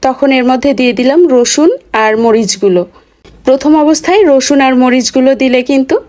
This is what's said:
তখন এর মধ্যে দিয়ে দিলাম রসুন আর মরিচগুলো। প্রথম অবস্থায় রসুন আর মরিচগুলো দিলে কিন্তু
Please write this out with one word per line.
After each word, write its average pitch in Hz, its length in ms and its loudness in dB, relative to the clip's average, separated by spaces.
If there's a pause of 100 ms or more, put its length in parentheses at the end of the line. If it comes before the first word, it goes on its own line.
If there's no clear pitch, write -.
তখন 262 320 0
এর 247 120 -2
মধ্যে 262 300 0
দিয়ে 247 200 0
দিলাম 269 200 0 (160)
রসুন 269 340 2 (340)
আর 220 80 0 (120)
মরিচগুলো। 208 580 0 (640)
প্রথম 277 260 0 (120)
অবস্থায় 320 380 0 (100)
রসুন 277 360 0
আর 262 60 0 (100)
মরিচগুলো 254 520 0
দিলে 254 240 0 (100)
কিন্তু 269 260 0 (140)